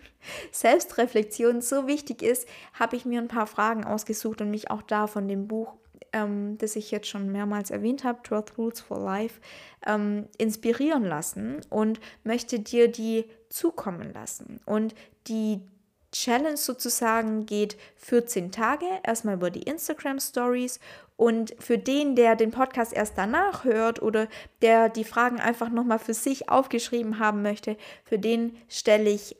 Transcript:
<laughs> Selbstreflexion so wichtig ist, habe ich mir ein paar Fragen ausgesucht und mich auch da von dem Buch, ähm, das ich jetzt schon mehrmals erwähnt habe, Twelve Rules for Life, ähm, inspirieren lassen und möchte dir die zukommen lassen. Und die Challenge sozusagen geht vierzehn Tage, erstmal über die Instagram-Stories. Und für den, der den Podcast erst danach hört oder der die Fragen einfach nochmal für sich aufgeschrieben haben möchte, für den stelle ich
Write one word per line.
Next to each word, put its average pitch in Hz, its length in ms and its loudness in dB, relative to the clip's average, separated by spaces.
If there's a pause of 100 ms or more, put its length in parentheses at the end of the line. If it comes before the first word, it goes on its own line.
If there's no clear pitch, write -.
(200)
<laughs> - 320 -12
Selbstreflexion 240 1080 2
so 269 260 0
wichtig 294 360 -2
ist, 247 260 0 (240)
habe 240 240 -2
ich 247 80 -8
mir 240 160 -2
ein 233 80 -6
paar 226 180 -2
Fragen 220 380 0
ausgesucht 214 560 -4
und 208 100 -2
mich 214 200 -6
auch 214 120 -6
da 214 240 0
von 202 220 -4
dem 196 180 -2
Buch, 220 280 -6 (380)
ähm, 208 460 -4
das 214 180 -4
ich 214 140 -8
jetzt 208 180 -4
schon 202 220 -4
mehrmals 208 400 -2
erwähnt 220 340 -2
habe, 240 180 -2
Twelve 214 340 -4
Rules 233 240 -4
for - 180 -10
Life, 202 420 -4 (460)
ähm, 208 420 -2 (100)
inspirieren 233 680 0
lassen 190 640 -4
und 220 320 0 (220)
möchte 240 380 -4
dir 233 300 6
die 226 360 -2 (240)
zukommen - 640 -4
lassen. - 520 -14
Und 220 300 0 (340)
die 214 320 -2 (500)
Challenge 285 460 0
sozusagen 226 880 0
geht 208 320 -2 (200)
vierzehn 208 560 0
Tage, 277 340 -2 (160)
erstmal 220 320 -2
über 175 160 -2
die 180 120 -10
Instagram-Stories. 262 1160 -2 (360)
Und 226 440 2
für 233 180 2
den, 269 380 2
der 233 180 8
den 226 160 4
Podcast 254 420 0
erst - 240 -2
danach 302 460 0
hört 226 400 2
oder 220 240 2 (360)
der 226 260 8
die 220 160 -2
Fragen 240 340 0
einfach 233 320 -2
nochmal 233 300 2
für 226 140 -4
sich - 340 -4
aufgeschrieben 233 720 2
haben 208 220 2
möchte, 208 340 -2 (280)
für 220 140 0
den 233 380 0 (120)
stelle 214 420 4
ich - 300 -4